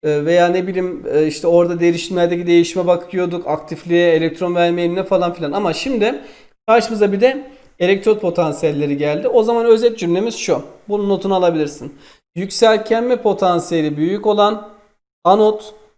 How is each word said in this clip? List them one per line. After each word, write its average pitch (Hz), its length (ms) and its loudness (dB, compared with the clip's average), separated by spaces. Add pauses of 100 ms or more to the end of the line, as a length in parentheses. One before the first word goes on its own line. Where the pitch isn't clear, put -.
e, 147 220 0
veya 175 220 4
ne 180 200 -2
bileyim, 180 360 -6 (100)
e, 156 140 2
işte 151 200 -4
orada 175 320 2
derişimlerdeki 175 680 0
değişime 170 400 2
bakıyorduk, 175 600 -2
aktifliğe, 170 640 0
elektron 165 440 0
verme 175 260 0
eğilimine 175 220 -2
falan 175 300 0
filan. 156 180 -6
Ama 180 220 -2
şimdi 240 480 -2 (460)
karşımıza 220 440 2
bir 196 100 -2
de 262 260 2 (320)
elektrot 196 420 2
potansiyelleri 151 760 -2
geldi. 147 300 -2
O 247 160 2
zaman 233 220 0
özet 226 340 2
cümlemiz 190 360 -2
şu. - 260 -2 (280)
Bunun 202 200 -2
notunu 190 260 0
alabilirsin. 160 580 -2 (420)
Yükseltgenme 220 800 0
potansiyeli 175 800 -2
büyük 190 300 -2
olan 208 420 0 (540)
anot 214 500 2 (240)